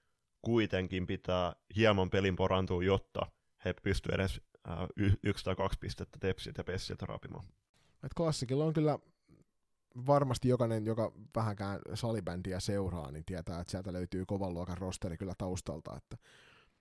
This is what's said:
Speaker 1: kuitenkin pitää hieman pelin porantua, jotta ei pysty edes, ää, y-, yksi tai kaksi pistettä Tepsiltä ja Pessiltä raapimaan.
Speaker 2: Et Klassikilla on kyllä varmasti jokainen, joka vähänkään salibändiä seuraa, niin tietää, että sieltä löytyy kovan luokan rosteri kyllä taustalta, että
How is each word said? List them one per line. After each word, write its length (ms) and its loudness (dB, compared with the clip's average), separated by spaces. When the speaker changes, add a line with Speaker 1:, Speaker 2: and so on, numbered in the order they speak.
Speaker 1:
kuitenkin 680 2
pitää 460 0
hieman 340 6
pelin 260 4
porantua, 480 2
jotta 380 2
ei 60 0
pysty 300 0
edes, 280 0
ää, 200 -4
y-, 260 6
yksi 220 0
tai 100 0
kaksi 240 0
pistettä 400 -8
Tepsiltä 400 -2
ja 40 -4
Pessiltä 420 -6
raapimaan. 400 -10
Speaker 2:
Et 100 -8
Klassikilla 520 0
on 80 2
kyllä 260 2
varmasti 420 6
jokainen, 360 4
joka 260 0
vähänkään 440 -2
salibändiä 640 -2
seuraa, 520 -2
niin 140 -10
tietää, 360 -6
että 100 -8
sieltä 220 -6
löytyy 320 -4
kovan 280 -2
luokan 240 -6
rosteri 400 -4
kyllä 200 -6
taustalta, 600 -6
että 200 -16